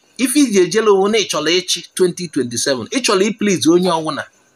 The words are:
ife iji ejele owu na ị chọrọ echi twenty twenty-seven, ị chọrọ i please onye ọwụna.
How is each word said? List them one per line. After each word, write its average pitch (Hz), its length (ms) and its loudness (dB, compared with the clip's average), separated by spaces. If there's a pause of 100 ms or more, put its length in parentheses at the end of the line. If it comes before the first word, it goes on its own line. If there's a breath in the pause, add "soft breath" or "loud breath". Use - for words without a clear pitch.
(180)
ife 254 220 0
iji 220 200 4
ejele 202 300 2
owu 196 200 4
na 226 80 0
ị 190 100 0
chọrọ 151 240 -4
echi 180 280 -2 (140)
twenty 180 340 -2
twenty-seven, 123 600 -4
ị 254 140 -4
chọrọ 202 220 0
i 220 100 0
please 170 360 0
onye 180 200 4
ọwụna. 156 340 -4 (320)